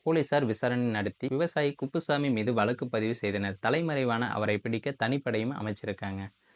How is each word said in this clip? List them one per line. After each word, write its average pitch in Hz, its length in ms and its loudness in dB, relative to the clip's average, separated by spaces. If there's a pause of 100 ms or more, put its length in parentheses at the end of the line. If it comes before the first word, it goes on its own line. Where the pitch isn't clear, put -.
போலீசார் 147 440 2
விசாரணை 123 440 0
நடத்தி, 107 380 -2
விவசாயி 147 460 0
குப்புசாமி 143 560 0
மீது 113 240 2
வழக்கு 113 360 2
பதிவு 113 260 0
செய்தனர். 101 460 -2
தலைமறைவான 131 680 0
அவரை 107 280 0
பிடிக்க 113 420 -4
தனிப்படையும் 117 560 0
அமைச்சிருக்காங்க. 101 680 -6 (320)